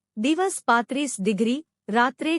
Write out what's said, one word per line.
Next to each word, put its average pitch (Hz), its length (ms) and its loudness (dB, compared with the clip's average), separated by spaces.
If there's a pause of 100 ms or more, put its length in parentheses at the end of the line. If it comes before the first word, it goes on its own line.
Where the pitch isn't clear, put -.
(160)
દિવસ 320 400 0 (100)
પાંત્રીસ 247 540 0
ડિગ્રી, 220 440 0 (240)
રાત્રે 262 500 0